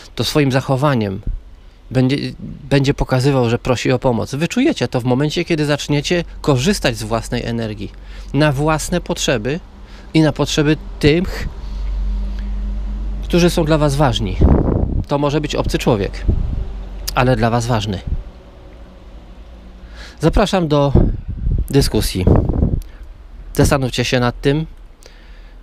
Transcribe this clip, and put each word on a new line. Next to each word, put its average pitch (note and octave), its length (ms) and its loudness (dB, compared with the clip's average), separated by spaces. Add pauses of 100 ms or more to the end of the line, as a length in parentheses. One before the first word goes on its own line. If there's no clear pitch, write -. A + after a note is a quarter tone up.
(140)
to A#2+ 100 -2
swoim C#3 280 2
zachowaniem B2+ 680 0 (680)
będzie, B2+ 260 2 (540)
będzie C3+ 240 4
pokazywał, C3 560 2
że A#2 80 2
prosi C3 340 0
o B2 60 2
pomoc. A2+ 360 0
Wyczujecie E3+ 540 0
to B2+ 120 -2
w A2+ 40 -4
momencie, D3 400 0
kiedy D3+ 220 0
zaczniecie D3 580 0 (160)
korzystać C#3 560 0
z G#2+ 60 -8
własnej A2+ 420 -4
energii A2 480 -6 (420)
na D3 180 4
własne D#3 480 -2
potrzeby C#3+ 600 -2 (540)
i D#3+ 60 6
na D3+ 120 4
potrzeby D3+ 440 2 (240)
tych, E3 480 2 (1800)
którzy E3+ 260 4
są E3+ 140 2
dla D3+ 140 4
was D3 160 2
ważni. A2+ 420 2 (720)
To C#3+ 100 0
może C#3+ 220 0
być D3 140 -4
obcy A#2+ 240 0
człowiek, - 460 0 (920)
ale B2+ 220 4
dla A2 140 2
was A#2 160 0
ważny. G#2 340 -2 (2250)
Zapraszam F3 480 2
do C#3+ 240 2 (800)
dyskusji. G#2+ 540 2 (1300)
Zastanówcie C3+ 500 2
się B2+ 160 0
nad A#2+ 200 0
tym. D3+ 260 0 (960)